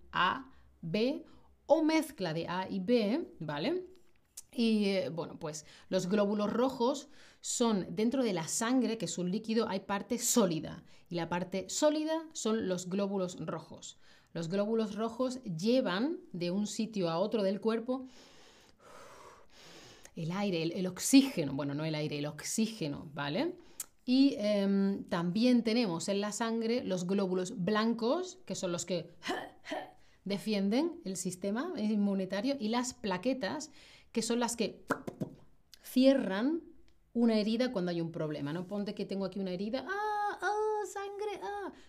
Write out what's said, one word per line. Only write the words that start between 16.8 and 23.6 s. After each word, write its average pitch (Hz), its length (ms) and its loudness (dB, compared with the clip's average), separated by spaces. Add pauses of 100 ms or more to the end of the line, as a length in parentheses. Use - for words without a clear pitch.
a 165 100 2
otro 208 240 2
del 196 180 2
cuerpo 226 460 -2 (2000)
el 165 160 -4
aire, 185 300 0
el, 165 100 0
el 185 140 -2
oxígeno, 180 680 6
bueno, 143 200 -2
no 151 100 -4
el 160 100 -2
aire, 151 240 -4
el 147 80 -4
oxígeno, 160 880 -4
¿vale? 156 420 -2 (480)